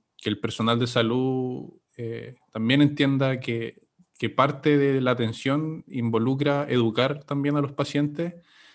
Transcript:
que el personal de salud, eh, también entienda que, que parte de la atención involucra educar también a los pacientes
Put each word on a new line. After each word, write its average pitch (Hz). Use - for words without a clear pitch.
que -
el 104
personal 117
de 123
salud, 127
eh, 117
también 117
entienda 139
que, 117
que 117
parte 143
de 139
la 127
atención 135
involucra 131
educar 127
también 143
a 147
los 139
pacientes 147